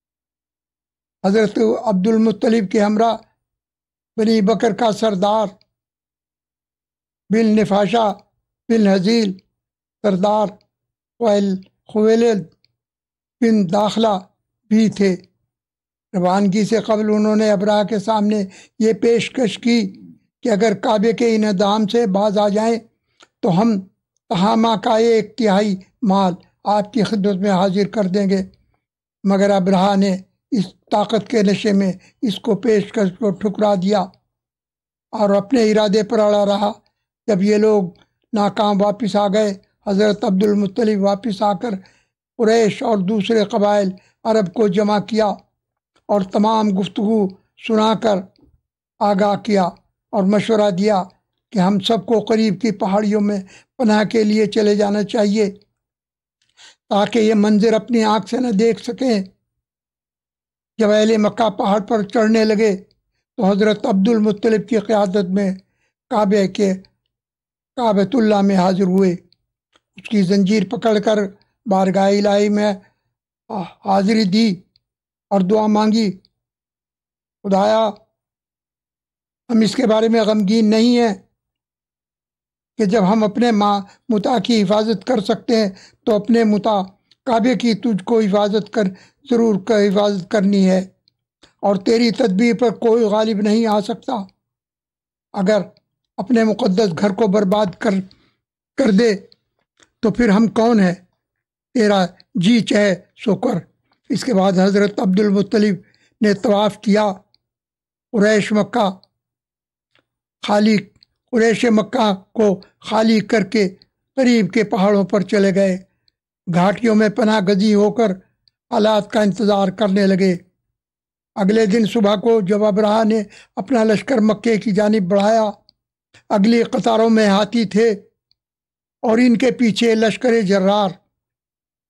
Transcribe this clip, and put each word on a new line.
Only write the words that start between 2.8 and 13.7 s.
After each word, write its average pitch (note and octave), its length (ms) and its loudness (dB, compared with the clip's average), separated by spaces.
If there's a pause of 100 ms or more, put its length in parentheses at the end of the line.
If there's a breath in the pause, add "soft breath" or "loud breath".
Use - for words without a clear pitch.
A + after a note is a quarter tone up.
बनी A3 260 2
बकर G#3+ 320 0
का A3 180 0
सरदार G#3 640 -2 (1700)
बिन A3 260 2
निफाशा G#3 540 0 (600)
बिन A3 180 2
हजील, G3 460 0 (680)
सरदार G#3 440 0
खुवैल-, G3+ 1080 -4 (320)
खुवैलिद A3 600 0 (920)
बिन A3 260 2
दाखला G#3 480 0 (560)